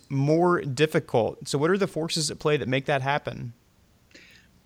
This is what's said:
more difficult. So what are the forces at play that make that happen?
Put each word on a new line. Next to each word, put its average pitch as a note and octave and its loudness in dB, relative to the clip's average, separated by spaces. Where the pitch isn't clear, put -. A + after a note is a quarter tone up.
more D#3+ 2
difficult. C#3 0
So D3 -2
what D3+ 2
are G3 2
the F#3+ 0
forces D#3 -4
at - -10
play D3+ 2
that A2+ -2
make C3 0
that C#3 0
happen? C3+ -4